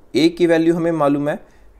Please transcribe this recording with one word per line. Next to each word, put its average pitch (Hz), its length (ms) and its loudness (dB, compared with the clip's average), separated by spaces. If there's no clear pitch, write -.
A 156 200 4
की 175 100 2
वैल्यू 165 280 2
हमें 170 180 -2
मालूम 143 360 0
है, 156 60 -4